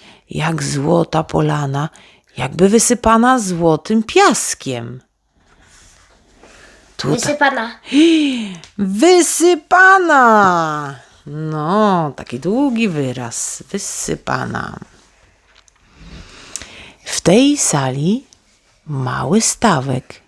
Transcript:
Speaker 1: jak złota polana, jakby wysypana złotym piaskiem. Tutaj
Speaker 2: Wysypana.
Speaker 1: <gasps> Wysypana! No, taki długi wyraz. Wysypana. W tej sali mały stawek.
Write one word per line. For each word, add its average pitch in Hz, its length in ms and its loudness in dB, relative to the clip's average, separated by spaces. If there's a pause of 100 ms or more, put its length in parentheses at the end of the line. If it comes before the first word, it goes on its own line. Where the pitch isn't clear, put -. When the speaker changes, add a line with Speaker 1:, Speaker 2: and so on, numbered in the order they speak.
(300)
Speaker 1:
jak 151 340 -4
złota 156 600 0
polana, 147 640 -2 (480)
jakby 147 320 0
wysypana 233 680 2
złotym 180 640 0
piaskiem. 127 960 0 (2000)
Tutaj - 220 -2
Speaker 2:
Wysypana. 262 520 -2
Speaker 1:
<gasps> - 80 -20 (1000)
Wysypana! 247 2250 4 (300)
No, 156 880 0
taki - 240 -12
długi 226 500 0
wyraz. 127 840 -6
Wysypana. - 1080 -8 (2250)
W - 160 -8
tej 269 360 4
sali 147 680 -2 (640)
mały 131 540 -2
stawek. 139 880 -2